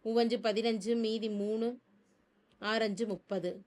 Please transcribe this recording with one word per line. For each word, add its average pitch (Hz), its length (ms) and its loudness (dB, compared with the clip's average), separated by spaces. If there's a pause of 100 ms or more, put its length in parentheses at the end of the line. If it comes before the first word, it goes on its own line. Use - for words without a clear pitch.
மூவஞ்சு 233 380 2
பதினஞ்சு, 226 540 0
மீதி 220 340 0
மூணு, 220 500 -2 (800)
ஆறு 226 240 0
அஞ்சு 214 240 0
முப்பது. 185 600 -4